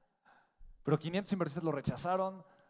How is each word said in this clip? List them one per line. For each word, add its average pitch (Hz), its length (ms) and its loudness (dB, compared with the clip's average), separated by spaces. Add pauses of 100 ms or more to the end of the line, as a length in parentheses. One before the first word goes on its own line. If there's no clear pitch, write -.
(840)
Pero 151 140 6
quinientos 180 340 -2
inversionistas 156 320 0
lo 165 80 2
rechazaron, 180 720 0 (260)